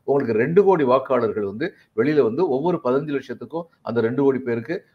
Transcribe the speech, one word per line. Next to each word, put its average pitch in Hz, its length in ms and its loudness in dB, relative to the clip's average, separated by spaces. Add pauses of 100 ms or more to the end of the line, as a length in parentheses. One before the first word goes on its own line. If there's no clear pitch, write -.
உங்களுக்கு 135 300 0
ரெண்டு 156 300 2
கோடி 180 200 4
வாக்காளர்கள் 120 600 0
வந்து 107 300 -6 (220)
வெளியில 143 260 2
வந்து 131 280 0
ஒவ்வொரு 156 340 -2
பதினஞ்சு 139 360 -2
லட்சத்துக்கும் 127 440 -12 (180)
அந்த 120 200 -2
ரெண்டு 151 220 0
கோடி 135 160 2
பேருக்கு 120 440 -6 (120)